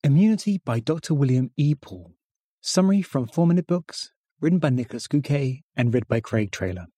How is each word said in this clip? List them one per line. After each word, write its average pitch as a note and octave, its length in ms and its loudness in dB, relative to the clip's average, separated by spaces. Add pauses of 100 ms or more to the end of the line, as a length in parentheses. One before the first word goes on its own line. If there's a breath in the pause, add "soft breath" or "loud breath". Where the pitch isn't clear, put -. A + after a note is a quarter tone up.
Immunity G3 540 2
by A#2 220 -4
Doctor D#3 340 -4
William B2+ 440 2
E. D3 180 2
Paul. F2+ 400 -20 (440)
Summary F#3+ 440 2
from B2+ 240 -2
Four E3+ 180 0
Minute E3+ 220 2
Books, - 420 -6 (300)
written E3 180 2
by D3 140 2
Nicholas B2 340 -4
Gouquet C#3 560 -2 (140)
and A#2+ 180 0
read B2 140 0
by A#2 120 0
Craig G#2+ 300 -2
Traylor. F2+ 380 -8 (100)